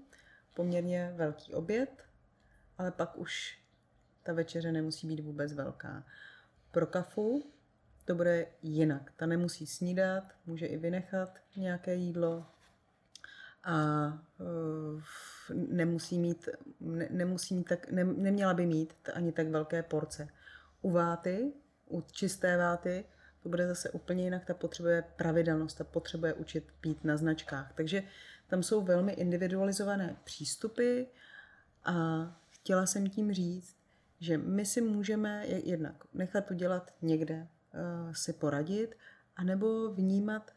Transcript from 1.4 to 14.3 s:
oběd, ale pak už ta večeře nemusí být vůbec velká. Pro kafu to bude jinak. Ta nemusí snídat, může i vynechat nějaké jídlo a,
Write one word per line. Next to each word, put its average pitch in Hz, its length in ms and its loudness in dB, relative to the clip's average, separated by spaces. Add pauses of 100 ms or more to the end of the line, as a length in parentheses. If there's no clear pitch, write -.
oběd, 214 360 0 (880)
ale 185 120 -2
pak - 280 -4
už - 400 -8 (640)
ta 175 100 -4
večeře 165 400 0
nemusí 160 340 -2
být 156 140 -4
vůbec 147 320 -4
velká. 135 520 -8 (640)
Pro 170 160 2
kafu 214 640 0 (540)
to 180 100 0
bude 170 320 4 (160)
jinak. 156 540 2
Ta 165 100 -2
nemusí 165 400 0
snídat, 185 580 0 (220)
může 165 200 -4
i - 100 -4
vynechat 185 640 -2 (180)
nějaké 180 380 -2
jídlo 170 520 0 (1200)
a, 151 420 2 (340)